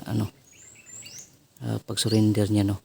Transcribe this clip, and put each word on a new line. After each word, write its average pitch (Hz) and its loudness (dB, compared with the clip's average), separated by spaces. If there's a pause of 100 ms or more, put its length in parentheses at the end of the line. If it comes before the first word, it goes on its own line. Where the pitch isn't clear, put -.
ano, 110 -4 (1300)
ah, 117 -4
pag-surrender 107 2
niya, 104 2
no? 101 0